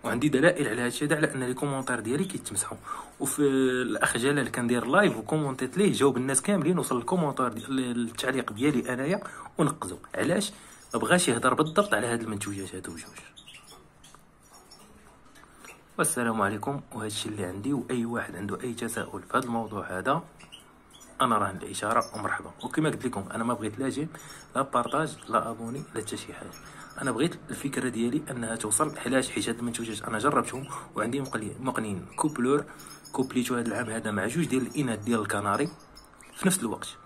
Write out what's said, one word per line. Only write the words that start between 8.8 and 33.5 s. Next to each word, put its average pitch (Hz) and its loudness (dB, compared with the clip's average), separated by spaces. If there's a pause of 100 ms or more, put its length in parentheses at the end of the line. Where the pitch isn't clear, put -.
انايا 143 0 (380)
ونقزو. - 0 (160)
علاش؟ - 2 (420)
ما 113 2
بغاش 175 4
يهضر 123 4
بالضبط 156 4
على 110 0
هاد 117 0
المنتوجات 101 -6
هادو 92 -10
جوج. - -14 (2750)
والسلام 117 2
عليكم، 107 0 (120)
وهادشي 110 -4
اللي 104 -4
عندي، 101 -4
واي 123 0
واحد 117 -4
عنده 98 -4
اي 123 -4
تساؤل 110 -6
في - -4
هاد 127 2
الموضوع 110 -4
هذا 135 0 (1000)
انا 117 4
راه 98 2
عندي 95 -6
اشاره 110 2 (100)
ومرحبا. - -4 (140)
وكما 156 2
قلت 135 -4
لكم 101 -2 (100)
انا 113 -2
ما 120 2
بغيت 107 -4
لا 135 0
جيم 147 -2 (480)
لا 127 2
بارطاج 135 0 (120)
لا 113 2
ابوني 117 -6 (120)
لا 110 -2
حتى 107 -6
شي - -10
حاجه، - -12 (520)
انا 135 2
بغيت 139 2 (160)
الفكره 135 -2
ديالي 120 2
انها 113 -4
توصل. 151 0
علاش؟ 127 2
حيت 110 -2
هاد 117 -2
المنتوجات 117 -4
انا 110 -2
جربتهم 135 0 (280)
وعندي 120 0
مقلي-، 110 -6
مقنين 110 -2 (100)
كوبلور 147 2 (480)
كوبليتو 127 0